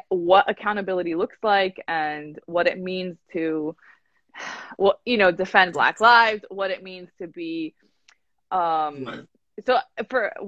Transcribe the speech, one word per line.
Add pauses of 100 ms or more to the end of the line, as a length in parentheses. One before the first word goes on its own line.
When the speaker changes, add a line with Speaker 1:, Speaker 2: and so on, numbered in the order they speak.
Speaker 1:
what
accountability
looks
like
and
what
it
means (180)
to, (580)
<sighs>
well,
you
know,
defend
Black
lives,
what
it
means (120)
to
be, (760)
um,
Speaker 2:
Right. (400)
Speaker 1:
so (320)
for, (140)